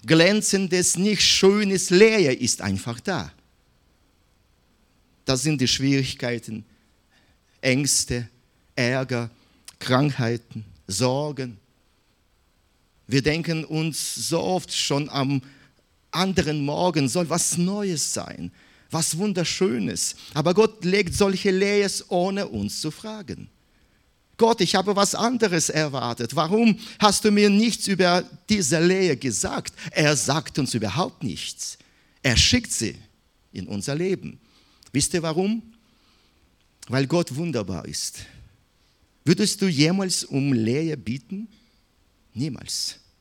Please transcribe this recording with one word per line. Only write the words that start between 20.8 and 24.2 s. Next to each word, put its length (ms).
legt 320
solche 360
Leers, 580
ohne 380
uns 340
zu 100
fragen. 580